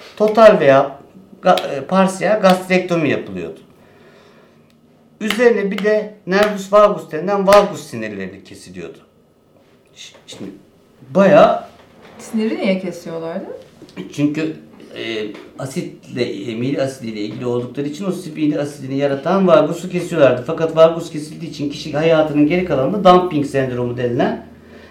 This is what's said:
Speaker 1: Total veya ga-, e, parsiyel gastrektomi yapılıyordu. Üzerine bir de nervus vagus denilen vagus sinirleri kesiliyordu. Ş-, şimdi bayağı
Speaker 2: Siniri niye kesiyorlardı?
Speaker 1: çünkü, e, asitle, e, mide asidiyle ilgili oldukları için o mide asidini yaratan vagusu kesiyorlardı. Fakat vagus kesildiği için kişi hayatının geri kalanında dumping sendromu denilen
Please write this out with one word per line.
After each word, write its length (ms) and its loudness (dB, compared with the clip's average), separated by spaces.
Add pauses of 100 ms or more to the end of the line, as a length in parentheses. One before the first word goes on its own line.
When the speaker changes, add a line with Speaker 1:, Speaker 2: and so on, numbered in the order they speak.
(160)
Speaker 1:
Total 440 6
veya 380 4 (440)
ga-, 340 0
e, 40 -6
parsiyel 600 0
gastrektomi 680 2
yapılıyordu. 500 -6 (1600)
Üzerine 500 0
bir 140 -4
de 300 0 (120)
nervus 460 0
vagus 400 4
denilen 340 -2
vagus 400 4
sinirleri 580 -12
kesiliyordu. 540 -18 (960)
Ş-, 200 -20 (120)
şimdi 240 -16 (600)
bayağı 500 6 (580)
Speaker 2:
Siniri 400 -4
niye 220 -2
kesiyorlardı? 680 -10 (680)
Speaker 1:
çünkü, 440 -4 (400)
e, 300 -6 (320)
asitle, 640 -8 (280)
e, 40 -8
mide 280 -4
asidiyle 380 -8
ilgili 260 -8
oldukları 400 -6
için 180 -10
o 40 -4 (280)
mide 240 -2
asidini 380 -8
yaratan 480 0
vagusu 440 2
kesiyorlardı. 560 0
Fakat 300 -4
vagus 340 4
kesildiği 400 -12
için 200 -8
kişi 220 -12
hayatının 540 2
geri 180 0
kalanında 500 2
dumping 320 2
sendromu 500 -2
denilen 500 -2 (440)